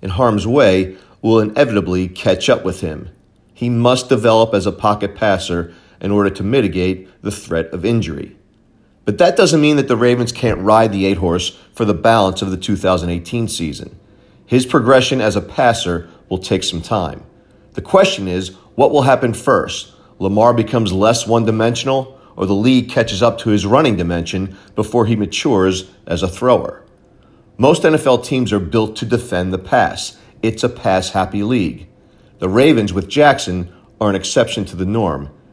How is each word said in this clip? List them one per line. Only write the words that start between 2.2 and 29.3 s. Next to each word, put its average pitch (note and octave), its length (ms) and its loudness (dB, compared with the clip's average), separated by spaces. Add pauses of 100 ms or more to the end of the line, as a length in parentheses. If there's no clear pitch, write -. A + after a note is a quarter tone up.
up A#2 160 2
with - 160 -6
him. D#2 300 -10 (420)
He A#2+ 160 -6
must B2 400 2
develop A2+ 460 4
as F#2+ 100 2
a G2+ 80 -2
pocket G#2 420 -2
passer F2 600 -2 (260)
in G2 100 -4
order G2+ 200 2
to G2 120 -10
mitigate F#2 680 -2 (100)
the G#2 100 -6
threat - 440 -6
of F2 100 -8
injury. F#2 540 -4 (680)
But - 140 -4
that F3+ 180 4
doesn't D#3+ 240 4
mean D3+ 160 4
that C#3 120 0
the A#2 100 2
Ravens B2 340 2
can't G2 300 -2
ride A2 320 4
the G2 100 -2
eight F#2+ 140 0
horse F2+ 400 -2 (160)
for A#2 100 -2
the G#2 80 0
balance G2 480 2
of F#2+ 100 -4
the F#2+ 60 -6
two G2 200 -4
thousand F2+ 340 0
eighteen G2+ 380 -6
season. - 520 -10 (460)
His B2+ 180 2
progression C3 560 2
as G#2 160 0
a G2 60 -4
passer F2+ 680 -2 (220)
will F#2 80 -4
take F#2+ 260 -4
some E2 160 -6
time. F2+ 420 -4 (500)
The - 100 -10
question C#3 460 2
is, F#2 220 -4 (260)
what B2 160 4
will C#3+ 100 4
happen B2+ 320 2
first? - 560 -2 (300)
Lamar G#2+ 340 2
becomes A2+ 380 0
less G#2+ 340 2
one-dimensional, A#2 920 -2 (160)
or F#2+ 100 -4
the G2 80 0
league B2 340 2
catches A2 320 -2
up A#2 180 2
to A2+ 120 -2
his G2+ 160 2
running B2 300 2
dimension F2 600 -4 (200)
before G#2+ 300 0
he A2+ 100 0
matures F#2+ 760 -2 (160)
as E2+ 160 -4
a F#2 60 -2
thrower? - 560 -2 (760)
Most D3+ 260 4
N D#3+ 100 4
F C#3+ 120 0
L B2 120 4
teams B2 340 -2
are G2+ 80 0
built G#2+ 340 -2
to - 100 -8
defend F#2 480 -2